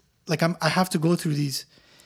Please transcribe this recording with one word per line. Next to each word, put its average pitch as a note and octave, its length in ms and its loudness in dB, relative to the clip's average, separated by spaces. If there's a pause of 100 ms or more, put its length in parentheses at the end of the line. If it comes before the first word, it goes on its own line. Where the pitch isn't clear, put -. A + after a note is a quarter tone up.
(280)
like, D#3 140 0
I'm, E3 200 0
I E3 80 2
have F#3 220 0
to F3 80 0
go E3+ 160 2
through D#3 200 -2
these, C#3+ 320 -4 (380)